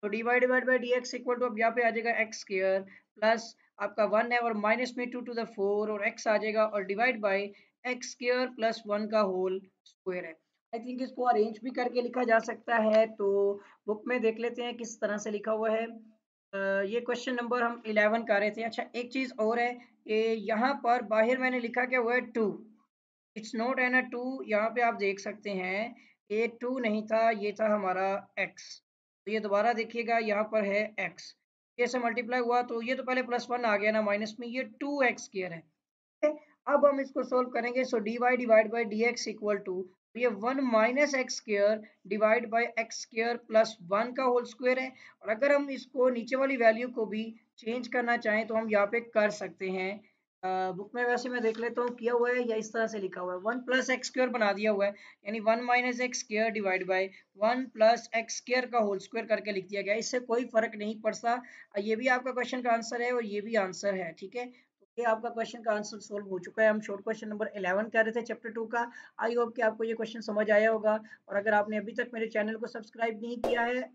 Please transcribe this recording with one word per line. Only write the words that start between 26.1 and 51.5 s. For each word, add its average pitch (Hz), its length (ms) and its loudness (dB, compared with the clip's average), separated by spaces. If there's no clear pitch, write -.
ये 220 160 0
टू 254 180 -4
नहीं 214 280 0
था, 226 240 2
ये 208 220 -2
था 214 220 0
हमारा 190 360 0
x, - 260 -6
तो 202 60 -4
ये 220 80 0
दोबारा 208 320 2
देखिएगा 226 460 0
यहाँ 214 340 0
पर 220 120 2
है 202 180 2
x, 180 260 -8
ये 240 80 2
से 247 120 -2
multiply 233 420 -2
हुआ, 240 220 4
तो 247 200 -4
ये 247 120 -2
तो 262 80 -6
पहले 254 200 0
प्लस 240 280 -2
वन 240 140 -2
आ 214 120 4
गया 208 160 2
ना 220 100 2
minus 208 380 0
में, 240 80 -10
ये 247 140 -4
टू 285 220 0
एक्स 247 220 0
स्क्वायर 180 280 -8
है। 165 60 -12
ठीक - 680 -14
है, 302 140 2
अब 285 180 6
हम 269 140 4
इसको 269 240 -4
solve 254 240 0
करेंगे। 240 360 -2
So 247 160 -2
dy 220 160 -4
divide 220 360 6
by 233 180 0
dx 233 360 0
equal 208 340 -2
to, 185 200 -6
तो 226 60 -6
ये 247 60 2
one 269 160 0
minus 247 520 4
x 254 220 -2
square 208 460 2
divide 220 360 4
by 233 140 2
x 226 220 -6
square 233 340 -2
plus 220 280 4
one 226 220 0
का 262 100 -2
होल 247 220 4
square 254 340 0
है, 262 140 -6
और 196 80 -6
अगर 262 240 2
हम 285 160 2
इसको 254 400 0
नीचे 233 260 -2
वाली 269 200 2
value 233 320 4
को 240 180 -4
भी 214 240 -6
change 240 300 -6
करना 240 280 0
चाहें 220 300 0
तो 220 80 -6
हम 220 160 0
यहाँ 202 160 4
पे 226 140 -2
कर 214 300 0
सकते 185 280 -8
हैं। 190 220 -4
अ, 185 300 -2
बुक 190 220 -10
में 247 100 0
वैसे 240 240 0
मैं 247 140 -4
देख 220 160 0